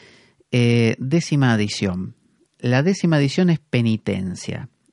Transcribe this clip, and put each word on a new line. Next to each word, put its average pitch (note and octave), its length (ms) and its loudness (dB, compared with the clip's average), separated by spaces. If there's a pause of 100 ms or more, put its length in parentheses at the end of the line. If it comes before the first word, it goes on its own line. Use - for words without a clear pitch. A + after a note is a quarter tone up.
(520)
eh, A#2+ 480 2
décima C3+ 540 0
adición, G2+ 600 -2 (480)
la B2 220 2
décima E3+ 340 0
edición D3 320 2
es D#3+ 80 2
penitencia, G#2 1120 -4 (240)